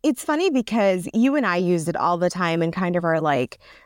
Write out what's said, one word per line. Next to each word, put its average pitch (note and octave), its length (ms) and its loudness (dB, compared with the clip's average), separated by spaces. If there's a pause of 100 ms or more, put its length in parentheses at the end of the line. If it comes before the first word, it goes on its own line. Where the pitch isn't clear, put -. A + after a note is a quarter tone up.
it's C#4+ 240 -2
funny C#4 240 0
because G#3 640 0
you C4 220 2
and C#4 100 0
I F3 120 0
use F3 300 0
it E3+ 80 -2
all F3 220 0
the F3 140 0
time E3+ 320 0
in E3 80 0
kind F3 240 -2
of F3 100 -2
our, D#3+ 160 2
like, C#3 380 -2 (260)